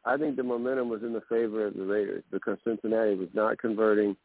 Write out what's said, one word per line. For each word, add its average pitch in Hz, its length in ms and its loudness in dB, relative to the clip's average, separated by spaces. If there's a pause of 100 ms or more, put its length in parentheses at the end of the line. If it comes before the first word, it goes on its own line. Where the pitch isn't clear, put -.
I 123 120 2
think 147 180 0
the 127 80 -2
momentum 123 460 -2
was 110 120 -4
in 117 120 -4
the 104 140 -4
favor 110 380 0
of 101 80 -4
the 95 100 -6
Raiders 98 480 -2
because 98 320 -4
Cincinnati 110 520 0
was 92 180 -6
not 110 240 2
converting 107 680 2